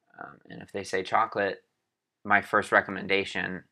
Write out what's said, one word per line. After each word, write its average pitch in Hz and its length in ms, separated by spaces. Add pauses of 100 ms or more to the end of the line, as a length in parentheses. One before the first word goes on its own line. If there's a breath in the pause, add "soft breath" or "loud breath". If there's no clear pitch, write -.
(200)
Um, - 180 (120)
and - 120
if 101 100
they 101 120
say 95 200
chocolate, 104 600 (600)
my 101 160
first 104 300
recommendation 95 1000